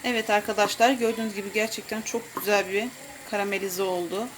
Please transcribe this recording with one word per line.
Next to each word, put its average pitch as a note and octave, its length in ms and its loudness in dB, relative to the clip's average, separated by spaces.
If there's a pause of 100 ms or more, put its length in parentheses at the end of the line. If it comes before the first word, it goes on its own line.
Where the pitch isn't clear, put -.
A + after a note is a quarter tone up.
Evet A#3 260 0
arkadaşlar, G#3 640 4
gördüğünüz A3+ 440 0
gibi G3 180 -6
gerçekten A3 480 -2
çok - 340 -6
güzel G3 340 2
bir G#3 180 0 (440)
karamelize G3 520 -2
oldu. F#3 440 -2 (100)